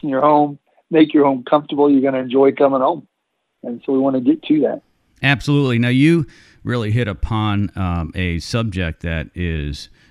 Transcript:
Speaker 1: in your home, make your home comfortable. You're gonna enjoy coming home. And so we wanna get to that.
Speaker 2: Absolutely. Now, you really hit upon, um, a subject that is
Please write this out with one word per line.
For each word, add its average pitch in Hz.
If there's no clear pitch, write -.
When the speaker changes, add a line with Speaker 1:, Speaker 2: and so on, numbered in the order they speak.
Speaker 1:
in 151
your 131
home, 147
make 156
your 143
home 131
comfortable. 147
You're 139
gonna 131
enjoy 135
coming 135
home. 147
And 120
so 143
we 131
wanna 131
get 151
to 156
that. 113
Speaker 2:
Absolutely. 139
Now, 120
you 151
really 113
hit 117
upon, 101
um, 85
a 90
subject 92
that 82
is 78